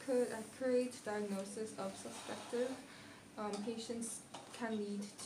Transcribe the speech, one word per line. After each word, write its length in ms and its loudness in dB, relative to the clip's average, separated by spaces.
could 260 6
accurate 600 4
diagnosis 720 0
of 180 0
suspected, 720 0
um, 140 2
patients 560 -2
can 180 2
lead 240 2